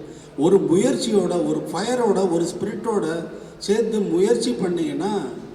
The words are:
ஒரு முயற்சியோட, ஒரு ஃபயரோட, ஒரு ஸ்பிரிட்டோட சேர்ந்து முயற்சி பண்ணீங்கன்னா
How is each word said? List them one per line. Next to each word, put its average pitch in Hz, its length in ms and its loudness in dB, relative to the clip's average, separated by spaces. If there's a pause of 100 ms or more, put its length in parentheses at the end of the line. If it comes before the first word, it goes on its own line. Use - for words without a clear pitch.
(380)
ஒரு 185 200 6
முயற்சியோட, 180 920 2
ஒரு 151 140 0 (100)
ஃபயரோட, 202 580 0
ஒரு 165 140 2
ஸ்பிரிட்டோட 185 800 -4 (320)
சேர்ந்து 214 420 0
முயற்சி 196 520 2
பண்ணீங்கன்னா 175 680 -2 (360)